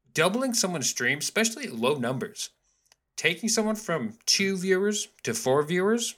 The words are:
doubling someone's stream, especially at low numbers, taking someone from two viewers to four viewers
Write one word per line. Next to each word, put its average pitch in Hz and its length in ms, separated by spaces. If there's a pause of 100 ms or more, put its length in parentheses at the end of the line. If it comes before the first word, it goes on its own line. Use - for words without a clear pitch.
(140)
doubling 226 400
someone's 180 360
stream, - 300
especially 226 440
at 220 100
low 123 220
numbers, 123 540 (640)
taking 170 320
someone 214 300
from 165 480
two 196 320
viewers 190 500 (160)
to 117 100
four 131 300
viewers 190 540